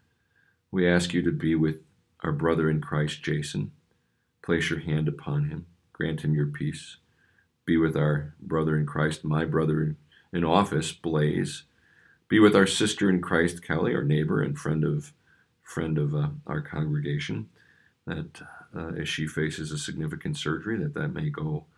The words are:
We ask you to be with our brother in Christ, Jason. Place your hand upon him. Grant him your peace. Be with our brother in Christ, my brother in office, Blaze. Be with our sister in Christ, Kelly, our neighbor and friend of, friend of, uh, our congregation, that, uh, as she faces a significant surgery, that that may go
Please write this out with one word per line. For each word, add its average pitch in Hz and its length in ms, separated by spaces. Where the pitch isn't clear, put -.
We 92 160
ask 87 260
you 87 100
to 85 100
be 80 220
with 78 260
our 82 100
brother 80 380
in 78 100
Christ, 76 420
Jason. 76 520
Place - 280
your 80 100
hand 78 300
upon 73 400
him. 80 160
Grant 80 300
him 76 120
your 73 140
peace. - 480
Be 85 120
with 78 180
our 76 460
brother 78 360
in 76 80
Christ, 76 380
my 78 220
brother 78 500
in 87 100
office, 82 480
Blaze. 80 720
Be 110 120
with 104 160
our 98 120
sister 101 420
in 90 120
Christ, 85 420
Kelly, 87 300
our 69 100
neighbor 76 380
and 71 160
friend 78 260
of, 73 300
friend 80 360
of, 73 180
uh, 73 140
our 76 140
congregation, 76 880
that, 85 340
uh, 82 240
as 76 80
she 78 200
faces 78 440
a 76 60
significant 78 600
surgery, 82 420
that 76 160
that 76 180
may 78 160
go 78 360